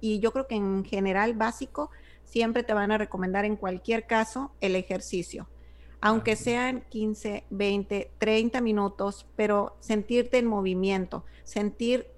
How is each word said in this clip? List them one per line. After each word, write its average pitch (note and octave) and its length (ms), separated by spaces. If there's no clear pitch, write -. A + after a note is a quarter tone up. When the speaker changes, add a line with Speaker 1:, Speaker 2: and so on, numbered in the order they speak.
Speaker 1:
Y G#3+ 180
yo A3 140
creo C4+ 140
que B3 80
en G3 280
general G3 500
básico A3+ 580
siempre A#3 380
te A#3 100
van G#3 180
a G#3+ 60
recomendar F#3+ 480
en G#3 100
cualquier G#3 520
caso A#3 440
el F#3+ 140
ejercicio, F#3 720
aunque A3 340
Speaker 2:
Ajá. G#3+ 80
Speaker 1:
sean B3 460
quince, G#3+ 600
veinte, G3+ 680
treinta A3 440
minutos, G3+ 760
pero G#3 440
sentirte A#3+ 600
en A#3 80
movimiento, F#3+ 800
sentir A#3 640